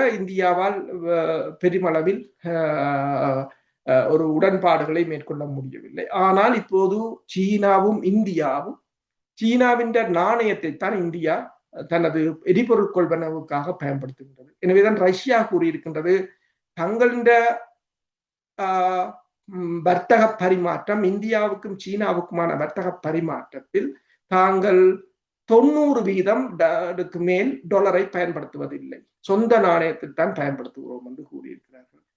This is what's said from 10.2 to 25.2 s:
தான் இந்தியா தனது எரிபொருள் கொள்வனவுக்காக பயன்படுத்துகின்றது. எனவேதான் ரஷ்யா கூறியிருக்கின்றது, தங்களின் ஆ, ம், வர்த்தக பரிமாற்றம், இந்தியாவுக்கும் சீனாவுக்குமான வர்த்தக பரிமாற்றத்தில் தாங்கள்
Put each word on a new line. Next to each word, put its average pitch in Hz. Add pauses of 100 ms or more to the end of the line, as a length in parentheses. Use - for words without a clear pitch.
தான் 202
இந்தியா 170 (520)
தனது 165 (240)
எரிபொருள் 208
கொள்வனவுக்காக 160
பயன்படுத்துகின்றது. 139
எனவேதான் 196
ரஷ்யா 190
கூறியிருக்கின்றது, 165 (640)
தங்களின் 233 (1300)
ஆ, 185 (180)
ம், 175
வர்த்தக 214
பரிமாற்றம், 185
இந்தியாவுக்கும் 208
சீனாவுக்குமான 175
வர்த்தக 175
பரிமாற்றத்தில் 165 (400)
தாங்கள் 190 (400)